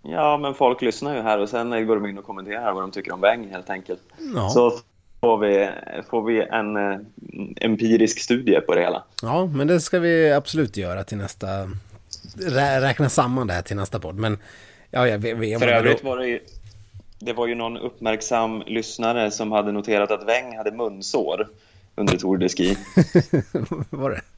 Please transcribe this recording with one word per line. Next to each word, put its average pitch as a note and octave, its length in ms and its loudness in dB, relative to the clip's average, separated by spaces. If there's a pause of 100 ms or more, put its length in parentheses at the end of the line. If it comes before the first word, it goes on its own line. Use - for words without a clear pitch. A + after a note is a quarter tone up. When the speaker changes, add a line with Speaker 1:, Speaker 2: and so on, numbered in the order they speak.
Speaker 1:
Ja, D3 360 2
men C#3 160 -4
folk B2+ 280 2
lyssnar C#3 340 -2
ju A#2 60 -4
här G#2+ 180 2
och G#2 100 0
sen, A#2+ 240 -4
eh, A2+ 80 0
går A2 140 4
de G#2 100 -2
in G2+ 120 -8
och G2 80 -16
kommenterar G#2 480 -4
vad F#2+ 100 -4
de F#2+ 80 -8
tycker F2 220 -8
om F#2 80 -6
Weng G#2+ 280 2
helt F#2+ 200 -14
enkelt. F#2 320 -8 (340)
Speaker 2:
Ja. G#2 140 0
Speaker 1:
Så A#2+ 240 6 (480)
får A2+ 160 4
vi, G2+ 320 2 (400)
får A2+ 140 -2
vi A2+ 180 2
en, G#2+ 360 -2
eh, G2+ 220 -2 (640)
empirisk A2 580 4
studie B2 420 4
på - 140 0
det F2 60 4
hela. F2 220 0 (180)
Speaker 2:
Ja, D3+ 240 0
men C#3+ 220 0
det F3 120 4
ska F3+ 200 0
vi E3 320 4
absolut C#3 460 0
göra F#2+ 260 -4
till G#2+ 140 -8
nästa... G2 300 -8 (920)
Rä-, C#3 440 2
räkna B2+ 280 2
samman B2 380 2
det F2 60 -2
här F2 80 0
till G2+ 140 -6
nästa F#2+ 240 -4
podd. D#2+ 160 -10
Men, G#2 220 -2 (540)
ja, B2 160 2
jag G#2+ 100 2
vet, A#2 200 -4
vet A2+ 220 -2
Speaker 1:
För B2 80 4
Speaker 2:
vad A#2+ 80 4
Speaker 1:
övrigt A#2 280 4
Speaker 2:
då C3+ 60 -4
Speaker 1:
var B2+ 80 -2
det B2+ 100 -2
ju... A#2+ 120 -2 (800)
Det A#2 140 -6
var A#2 140 -2
ju A#2+ 80 -2
någon A#2 220 -6
uppmärksam A2+ 880 -2
lyssnare A2+ 640 -2
som G#2+ 200 -4
hade G#2 200 2
noterat G#2 400 0
att G#2 160 -2
Weng A#2+ 300 0
hade G#2+ 140 -4
munsår G2+ 760 -4 (500)
under G2 200 2
Tour F#2 200 0
de F2+ 120 2
Ski. F#2 280 0 (1120)
Speaker 2:
<laughs> - 0 -
Var C3+ 200 -4
det? - 120 -6 (160)